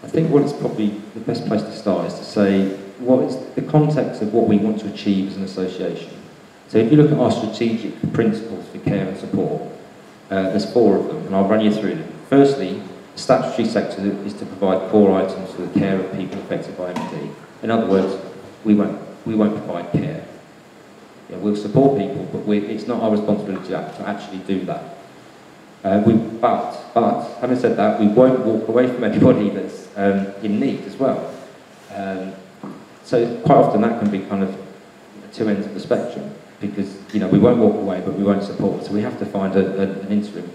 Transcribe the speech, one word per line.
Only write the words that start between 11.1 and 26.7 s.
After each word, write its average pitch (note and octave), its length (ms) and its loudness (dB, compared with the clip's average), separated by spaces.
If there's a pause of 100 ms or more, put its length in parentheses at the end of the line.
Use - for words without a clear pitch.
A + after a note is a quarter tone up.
and F#2+ 80 -6
I'll G2 140 2
run G#2+ 140 2
you G#2 100 4
through F2+ 220 -2
them. - 180 -10 (160)
Firstly, C3+ 540 4 (320)
the - 60 -12
statutory - 460 2
sector G2 360 -2 (240)
is G2+ 80 -8
to - 100 -10
provide - 460 0
core G2 280 6
items F#2+ 340 -4
for F2+ 100 -8
the F2 180 0
care F#2+ 180 2
of F#2 160 -4
people F#2+ 260 -6
affected E2+ 360 -8
by F2+ 140 -8
M F#2 80 -8
N - 300 -8
D. - 20 -12 (320)
In A2+ 80 -4
other A2+ 160 0
words, F#2+ 360 0 (420)
we G#2 100 6
won't, G2+ 260 0 (240)
we A2+ 100 -4
won't G#2 220 2
provide F2 360 -8
care. - 300 -2 (1080)
Yeah, F#2 80 -12
we'll G#2 180 0
support - 420 4
people, - 340 -4
but - 140 -8
we, G#2 120 2
it's G#2+ 280 -4
not A#2 160 -2
our A2 80 2
responsibility G2+ 580 -2
to, - 20 -10
to G2 380 -8
actually F#2+ 300 -8
do F#2 280 -4
that. - 300 -8 (840)
Uh, G2+ 240 2
we, A2+ 80 8
but, - 800 -2